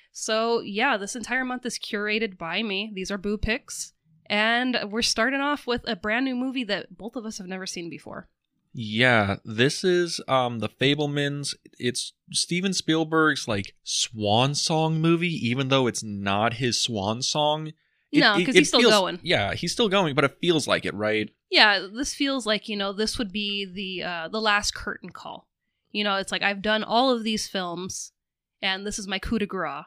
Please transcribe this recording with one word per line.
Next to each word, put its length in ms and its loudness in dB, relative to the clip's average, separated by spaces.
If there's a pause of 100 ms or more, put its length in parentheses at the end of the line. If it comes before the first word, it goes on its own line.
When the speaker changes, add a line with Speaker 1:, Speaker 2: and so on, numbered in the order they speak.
(120)
Speaker 1:
So 500 0
yeah, 360 0
this 180 -6
entire 300 -4
month 220 -6
is 100 -6
curated 640 -4
by 240 -4
me. 320 -4
These 160 -6
are 80 -4
Boo 180 -2
picks. 560 -4 (320)
And 540 0 (100)
we're 140 -4
starting 360 0
off 280 -2
with 200 0
a 80 -2
brand 300 -2
new 100 0
movie 280 -2
that 340 -6
both 180 -10
of 120 -8
us 100 -10
have 100 -10
never 200 -8
seen 240 -8
before. 360 -14 (480)
Speaker 2:
Yeah, 600 4 (100)
this 380 2
is, 440 2
um, 300 2
The 120 -4
Fabelmans. 840 0 (240)
It's 360 -4 (180)
Steven 420 0
Spielberg's, 720 2
like, 360 -4
swan 720 2
song 440 0
movie, 280 2 (200)
even 200 0
though 180 4
it's 160 -2
not 540 0
his 260 -2
swan 400 -2
song. 460 0 (440)
It, 100 6
Speaker 1:
No, 140 6
Speaker 2:
it, 100 2
Speaker 1:
'cause 100 4
Speaker 2:
it 60 10
Speaker 1:
he's 80 4
still 100 4
Speaker 2:
feels 140 8
Speaker 1:
going. 280 2
Speaker 2:
Yeah, 320 0
he's 200 -4
still 160 2
going, 260 2
but 80 2
it 180 0
feels 260 2
like 180 2
it, 100 -2
right? 340 0 (220)
Speaker 1:
Yeah, 420 6
this 220 -6
feels 320 -2
like, 200 -2
you 80 -6
know, 180 -4
this 260 -4
would 120 -4
be 320 -4
the, 460 -8
uh, 200 -6
the 120 -4
last 320 2
curtain 380 -10
call. 360 -16 (440)
You 120 -2
know, 120 0
it's 160 -4
like, 100 -4
I've 220 -2
done 200 2
all 280 4
of 120 0
these 240 -2
films, 640 -6 (480)
and 280 -4
this 100 -6
is 100 -10
my 120 -4
coup 180 -2
de 80 0
grace. 420 -6